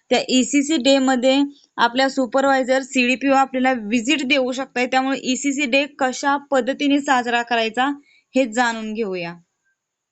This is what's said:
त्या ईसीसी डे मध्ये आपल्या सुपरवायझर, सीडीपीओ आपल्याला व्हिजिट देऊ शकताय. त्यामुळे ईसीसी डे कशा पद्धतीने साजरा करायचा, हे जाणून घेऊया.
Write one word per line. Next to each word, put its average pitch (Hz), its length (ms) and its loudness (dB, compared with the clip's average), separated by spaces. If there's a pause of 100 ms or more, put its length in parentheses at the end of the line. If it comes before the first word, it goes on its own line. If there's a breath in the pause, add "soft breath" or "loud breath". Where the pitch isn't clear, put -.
(100)
त्या 247 80 4 (100)
ईसीसी 277 480 2
डे 269 220 4
मध्ये 262 440 2 (340 loud breath)
आपल्या 254 340 0
सुपरवायझर, 262 720 0
सीडीपीओ 262 500 0
आपल्याला 262 400 2
व्हिजिट 247 560 -2
देऊ 262 240 0
शकताय. 254 340 -4
त्यामुळे 262 360 0
ईसीसी 262 440 -2
डे 269 200 0 (120)
कशा 277 380 -2
पद्धतीने 277 640 0
साजरा 240 420 0
करायचा, 233 420 -2 (500 soft breath)
हे 262 180 0
जाणून 226 400 -2
घेऊया. 185 420 -6 (760)